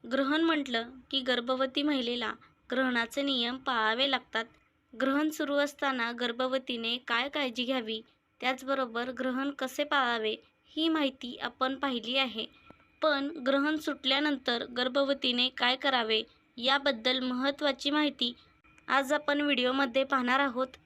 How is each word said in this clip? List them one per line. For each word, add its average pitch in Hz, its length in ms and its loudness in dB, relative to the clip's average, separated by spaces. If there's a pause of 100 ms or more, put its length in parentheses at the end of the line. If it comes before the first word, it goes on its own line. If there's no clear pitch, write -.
ग्रहण 269 380 2
म्हटलं 269 480 0 (200)
की 277 100 0
गर्भवती 254 600 0
महिलेला 240 500 0 (380)
ग्रहणाचे 247 520 0
नियम 254 340 0
पाळावे 240 540 0
लागतात. 233 340 -2 (480)
ग्रहण 269 380 2
सुरू 285 260 -2
असताना 277 560 0
गर्भवतीने 247 840 -2 (120)
काय 254 200 0
काळजी 254 360 -2
घ्यावी, 226 360 -2 (400)
त्याचबरोबर 254 680 -2
ग्रहण 254 400 -2
कसे 277 340 -4
पाळावे, 240 500 0 (360)
ही 320 180 0
माहिती 277 540 -2
आपण 254 320 -2
पाहिली 254 440 -2
आहे. 226 280 -2 (560)
पण 285 260 2 (180)
ग्रहण 277 300 2
सुटल्यानंतर 277 880 0 (120)
गर्भवतीने 254 720 2 (100)
काय 247 180 2
करावे, 240 460 0 (340)
याबद्दल 254 680 2
महत्त्वाची 277 680 0
माहिती 294 420 0 (560)
आज 269 240 2
आपण 294 280 0
व्हिडिओमध्ये 269 640 2
पाहणार 269 360 2
आहोत. 262 260 0 (180)